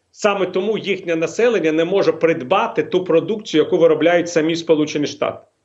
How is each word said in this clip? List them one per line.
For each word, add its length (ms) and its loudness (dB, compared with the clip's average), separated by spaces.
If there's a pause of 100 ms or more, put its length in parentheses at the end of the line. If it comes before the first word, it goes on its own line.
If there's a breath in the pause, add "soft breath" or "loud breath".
(120)
саме 340 0
тому 320 -4
їхнє 380 -4
населення 560 0
не 120 0
може 280 2
придбати 680 0
ту 220 -2
продукцію, 580 0
яку 160 0
виробляють 500 4
самі 280 0
Сполучені 500 0
Штати. 320 -6 (260)